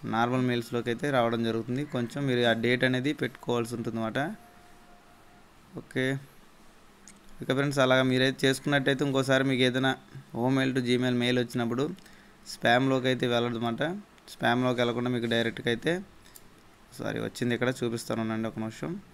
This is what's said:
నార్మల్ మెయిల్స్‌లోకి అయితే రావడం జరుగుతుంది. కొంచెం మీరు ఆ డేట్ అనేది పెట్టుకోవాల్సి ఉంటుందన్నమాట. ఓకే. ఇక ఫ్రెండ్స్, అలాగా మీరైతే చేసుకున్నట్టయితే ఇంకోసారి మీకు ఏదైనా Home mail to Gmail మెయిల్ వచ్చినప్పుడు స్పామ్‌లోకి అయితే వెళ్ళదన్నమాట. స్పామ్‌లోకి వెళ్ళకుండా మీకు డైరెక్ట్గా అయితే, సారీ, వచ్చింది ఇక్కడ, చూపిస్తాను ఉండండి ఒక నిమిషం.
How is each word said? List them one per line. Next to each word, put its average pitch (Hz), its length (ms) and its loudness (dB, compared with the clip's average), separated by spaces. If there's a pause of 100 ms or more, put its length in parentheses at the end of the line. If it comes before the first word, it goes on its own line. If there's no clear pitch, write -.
(120)
నార్మల్ 120 360 2
మెయిల్స్‌లోకి 120 440 -2
అయితే 117 140 -4 (100)
రావడం 117 320 2
జరుగుతుంది. 117 340 -2 (120)
కొంచెం 120 340 -4
మీరు 120 220 2
ఆ 113 40 4 (100)
డేట్ 123 240 2
అనేది 127 220 0 (120)
పెట్టుకోవాల్సి 120 540 -4
ఉంటుందన్నమాట. 113 420 -4 (1600)
ఓకే. - 240 -4 (1400)
ఇక - 140 -6
ఫ్రెండ్స్, 143 280 0
అలాగా 127 260 4
మీరైతే 127 360 2
చేసుకున్నట్టయితే 139 640 2
ఇంకోసారి 135 420 2
మీకు 127 180 2
ఏదైనా 131 240 2 (480)
Home 127 180 2
mail 131 180 2
to 131 120 0
Gmail 123 340 2
మెయిల్ 123 200 2
వచ్చినప్పుడు 120 420 -2 (680)
స్పామ్‌లోకి 127 580 2
అయితే 127 220 0
వెళ్ళదన్నమాట. 117 500 0 (500)
స్పామ్‌లోకి 123 500 0
వెళ్ళకుండా 120 320 0
మీకు 117 200 -2
డైరెక్ట్గా 113 380 0
అయితే, 117 200 0 (1040)
సారీ, 110 280 -6
వచ్చింది 120 300 -2
ఇక్కడ, 120 140 0 (100)
చూపిస్తాను 117 440 -4
ఉండండి 110 260 -4
ఒక 110 140 -10
నిమిషం. 110 280 -8 (220)